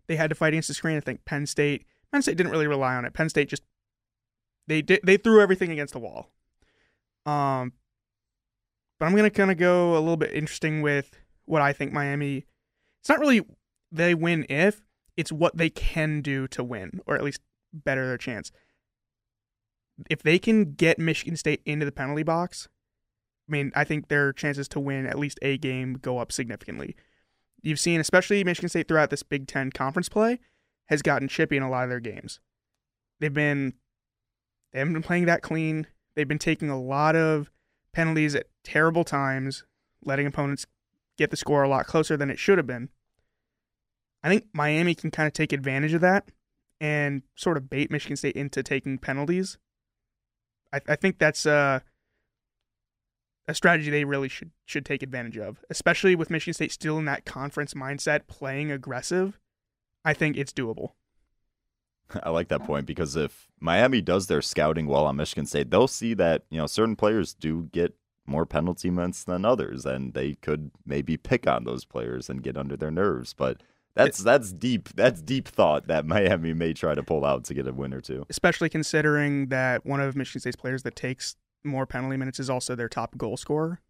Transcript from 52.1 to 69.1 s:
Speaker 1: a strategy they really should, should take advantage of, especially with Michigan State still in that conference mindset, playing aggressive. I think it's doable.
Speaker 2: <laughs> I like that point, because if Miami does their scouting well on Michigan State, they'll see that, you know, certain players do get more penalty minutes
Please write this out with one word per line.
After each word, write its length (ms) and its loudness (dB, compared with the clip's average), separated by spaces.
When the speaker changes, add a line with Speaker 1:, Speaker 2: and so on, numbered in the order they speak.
Speaker 1:
a 80 -4
strategy 360 2
they 140 2
really 240 -2
should, 220 -14
should 220 -6
take 160 -6
advantage 340 -10
of, 340 -10
especially 460 4
with 140 -2
Michigan 240 -4
State 180 -4
still 260 -4
in 60 -2
that 200 -4
conference 500 -8
mindset, 520 -4
playing 460 -6
aggressive. 640 -4
I 100 2
think 220 0
it's 160 -6
doable. 400 -6
Speaker 2:
<laughs> 680 -16
I 80 -4
like 180 0
that 160 -2
point, 220 -4
because 300 -6
if 320 -4
Miami 400 4
does 260 2
their 160 2
scouting 440 0
well 200 4
on 100 0
Michigan 300 -4
State, 240 -2
they'll 180 6
see 260 -4
that, 360 2
you 80 -4
know, 80 0
certain 300 0
players 380 0
do 380 -4
get 220 0
more 200 0
penalty 440 -2
minutes 340 -4